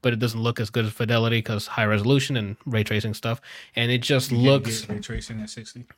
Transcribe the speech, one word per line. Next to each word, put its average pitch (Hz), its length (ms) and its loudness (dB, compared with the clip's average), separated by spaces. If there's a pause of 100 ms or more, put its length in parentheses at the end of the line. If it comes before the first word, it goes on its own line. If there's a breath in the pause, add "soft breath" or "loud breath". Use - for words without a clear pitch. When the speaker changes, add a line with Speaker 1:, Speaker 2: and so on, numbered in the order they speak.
Speaker 1:
but 120 100 2
it 107 60 -2
doesn't 117 200 -2
look 117 200 -2
as 110 100 -4
good 113 160 0
as 110 60 -2
fidelity 113 500 2
'cause 107 240 -4
high 113 200 0
resolution 123 520 2
and 104 260 -4
ray 113 200 0
tracing 107 320 -2
stuff, 117 260 -4 (340 loud breath)
and 117 140 2
it 123 140 2
just 131 260 2
Speaker 2:
You 120 80 2
can't 123 100 6
Speaker 1:
looks 113 340 4
Speaker 2:
get - 80 -14
ray 104 100 -6
tracing 113 420 -10
at 107 80 -10
sixty? 120 360 -16 (120)